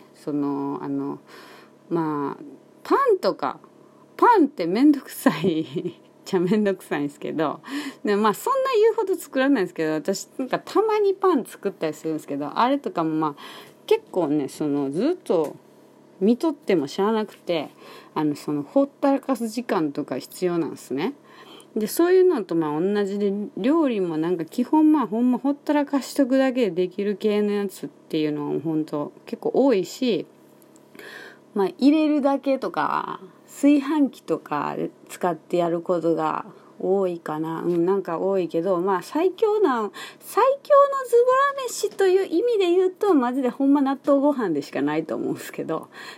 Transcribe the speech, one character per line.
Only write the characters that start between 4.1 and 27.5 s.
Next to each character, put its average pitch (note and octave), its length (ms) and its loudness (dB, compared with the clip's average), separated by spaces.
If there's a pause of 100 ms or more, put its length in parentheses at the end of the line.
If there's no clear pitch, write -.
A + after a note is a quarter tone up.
パ A#4+ 200 6
ン D#4+ 80 6
っ - 20 -6
て - 180 -6
め G3 180 2
ん D4+ 80 8
ど C#4 100 2
く - 100 -20
さ - 180 2 (120)
い。 D#3+ 600 -4
<laughs> - 240 -20
じ G3 120 -2
ゃ - 20 2
め F3+ 180 2
ん G#3+ 60 2
ど G3 100 0
く F#3+ 100 -8
さ F3 140 -6
い C#3+ 60 -4
ん C#3+ 60 -4
す C#3+ 100 -16
け D3 140 -8
ど。 D3 260 -2 (440)
で、 G#3 120 0
ま G#3+ 140 2
あ、 G3+ 40 0
そ - 160 -4
ん C5 40 0 (100)
な C5 60 -2 (120)
言 A4+ 100 6
う - 40 -6
ほ A4+ 80 -2
ど F#4+ 120 -2
作 - 240 -6
ら C4 100 2
な C4+ 120 2
い F3+ 40 0
ん - 20 -12
す E3+ 80 -16
け D#3+ 100 -2
ど、 D#3 80 -2
私、 D#3 340 -4 (100)
な C4 80 -6
ん B3 40 -16
か F#3 100 -2
た - 220 0
ま G#4+ 160 2
に G4+ 160 2
パ F#4+ 220 2
ン A#3+ 80 0
作 - 260 -8
っ - 20 -4
た F3 160 -4
り D#3 60 -4
す - 140 -10
る D#3+ 80 -2
ん D3+ 40 -6
す D3+ 60 -12
け D3 120 -8
ど、 C#3 200 -6
あ A#3 100 2
れ C#4 120 0
と A#3 100 -8
か F#3 140 -2
も D#3+ 80 0
ま D#3 260 -2
あ、 - 40 -20 (440)
結 A4 260 2
構 E3+ 180 0
ね、 D3 180 0
そ D3+ 200 -4
の、 C#3+ 220 0
ず G3 220 0
っ F#4 40 -2
と E3+ 400 -2 (640)
見 A3+ 180 4
と E4 120 -2
っ D4+ 40 -4
て - 220 0
も C#3+ 120 0
し - 120 -8
ゃ G3+ 100 2
あ - 20 0
な G#3+ 140 -2
く - 120 -20
て、 - 320 -6 (460)
あ D#3+ 80 0
の、 D3 120 0
そ - 180 -8
の、 D3 100 -4
ほ C#4 200 0
っ C#4 60 -2 (120)
た C#4 100 2
ら C#4 80 0
か C4+ 160 -4
す A#3 140 -6
時 A#3+ 140 -8
間 E3+ 280 -2
と D3 120 -6
か C#3 140 -8
必 - 280 -8
要 F3 120 0
な D#3+ 100 -2
ん - 100 -10
す - 180 -10
ね。 F#3 180 -4 (600)
で、 A3 100 0
そ E4+ 240 0
う F4+ 40 6
い F#4 80 8
う F#4 60 6
の D4 160 2
と F3 120 -6
ま D#3 200 0
あ、 D#3 60 -2
同 G3+ 240 0
じ G3 140 -4
で、 G3+ 120 0 (240)
料 C#4+ 320 2
理 A3 140 0
も E3+ 160 -2
な D#3+ 140 0
ん F3+ 60 0
か E3 80 -6
基 - 180 -4
本 D#4 280 4
ま D4+ 120 4
あ、 - 40 -2
ほ G3+ 120 -2
ん B3 120 4
ま A#3+ 60 0
ほ C#4 140 -2
っ C#4+ 40 0
た D4 180 -2
ら D4 120 2
か C#4+ 160 -2
し - 140 -14
と C#4+ 100 4
く C4 140 2
だ C4 120 2
け A#3+ 200 0
で - 0 -
で F3+ 180 -2
き G3+ 140 -6
る G3+ 120 0
系 G#3 280 0
の G#3 80 0